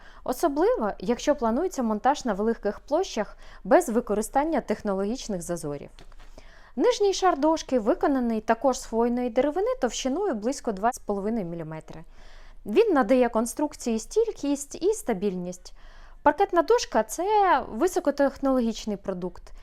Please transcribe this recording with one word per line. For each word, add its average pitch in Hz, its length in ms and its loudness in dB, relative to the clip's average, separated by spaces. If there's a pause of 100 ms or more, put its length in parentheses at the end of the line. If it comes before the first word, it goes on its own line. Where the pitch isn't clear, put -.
(240)
особливо, 302 720 0
якщо 240 360 0
планується 262 480 -2
монтаж 220 420 0
на 226 80 0
великих 208 480 -2
площах 285 560 -2 (280)
без 320 240 6
використання 240 720 0
технологічних 202 840 -4
зазорів. 156 480 -8 (840)
Нижній 403 380 4
шар 359 240 2
дошки 302 400 2
виконаний 240 640 2
також 247 400 0
з - 60 -14
хвойної 240 440 0
деревини 302 500 2
товщиною 277 540 -2
близько 226 380 -4
два 202 200 0
з - 60 -8
половиною 202 480 -4
міліметри. 160 580 -10 (640)
Він 359 280 4
надає 247 340 4
конструкції 240 680 -2
стійкість 285 840 -2
і 415 120 2
стабільність. 185 800 -4 (480)
Паркетна 339 400 4
дошка — 330 460 2
це 370 600 4
високотехнологічний 269 1300 0
продукт, 180 460 -6 (200)